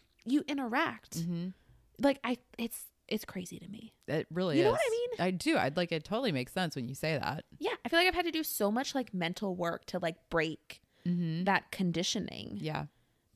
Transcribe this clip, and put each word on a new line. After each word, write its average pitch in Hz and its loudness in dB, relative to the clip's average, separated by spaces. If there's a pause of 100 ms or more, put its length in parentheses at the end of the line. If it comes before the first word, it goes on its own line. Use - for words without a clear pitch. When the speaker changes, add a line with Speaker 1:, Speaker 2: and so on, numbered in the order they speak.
(240)
Speaker 1:
you 269 2
interact. 262 -2
Speaker 2:
Mm-hmm. 170 -2 (500)
Speaker 1:
Like, 277 4
I, 240 -2 (180)
it's, - -6 (240)
it's - -4
crazy 175 -10
to 165 -16
me. 214 -14 (140)
Speaker 2:
It 151 0
really 180 2
Speaker 1:
You 349 8
know 440 8
Speaker 2:
is. - 6
Speaker 1:
what 640 2
I 480 0
mean? 480 0 (120)
Speaker 2:
I 180 2
do. 277 2
I'd, 143 0
like, 175 0
it 160 -2
totally 226 0
makes 127 -2
sense 180 -2
when 127 -4
you 135 -8
say 156 0
that. - -2 (140)
Speaker 1:
Yeah. 415 -2 (100)
I 240 -6
feel 330 4
like 359 6
I've 349 4
had 349 0
to 339 0
do 320 0
so 208 0
much, 226 -2
like, 254 -2
mental 180 -2
work 170 -2
to, - -4
like, 170 -2 (140)
break 160 0 (240)
Speaker 2:
Mm-hmm. 175 2
Speaker 1:
that 190 4
conditioning - -2
Speaker 2:
Yeah. 151 -4 (500)